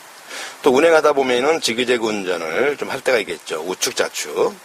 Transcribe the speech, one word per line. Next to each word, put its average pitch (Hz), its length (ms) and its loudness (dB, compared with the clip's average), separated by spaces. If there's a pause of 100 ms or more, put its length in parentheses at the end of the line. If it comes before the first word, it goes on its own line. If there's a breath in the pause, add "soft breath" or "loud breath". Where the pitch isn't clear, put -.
(600 loud breath)
또 143 80 6
운행하다 151 420 6
보면은 139 480 2
지그재그 123 460 0
운전을 95 720 -2
좀 98 140 -8
할 131 100 -6
때가 127 180 2
있겠죠. 82 440 -6
우측, 92 340 -4
좌측. 82 580 -2 (100)